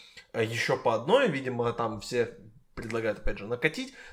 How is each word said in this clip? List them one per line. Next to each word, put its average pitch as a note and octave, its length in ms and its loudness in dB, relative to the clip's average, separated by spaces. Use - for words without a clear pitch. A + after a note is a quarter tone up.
э, A2+ 120 2
«Ещё A#2 320 0
по - 180 2
одной». G3 320 4
Видимо, B2+ 460 0
там A2 260 -4
все A#2+ 300 0
предлагают, A2 460 -4
опять G#2+ 180 0
же, G2+ 100 -10
накатить. D#3 460 -2